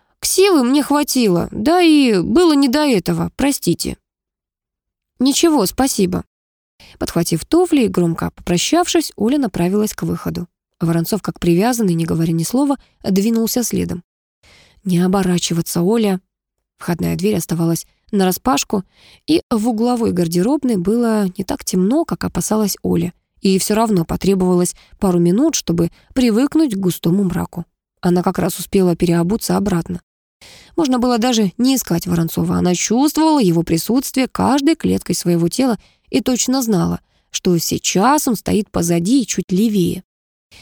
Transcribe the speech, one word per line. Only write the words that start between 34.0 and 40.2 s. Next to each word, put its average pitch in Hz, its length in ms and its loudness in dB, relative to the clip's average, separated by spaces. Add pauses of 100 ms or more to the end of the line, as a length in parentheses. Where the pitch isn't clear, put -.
каждой 277 480 0
клеткой 185 400 -2
своего 170 320 0
тела 240 300 0 (320)
и 262 100 0
точно 254 420 -2
знала, 175 380 0 (300)
что - 280 0
сейчас 208 680 0
он 240 80 0
стоит 196 340 -2
позади 175 520 0
и 208 40 -2
чуть - 260 -6
левее. 185 520 0 (580)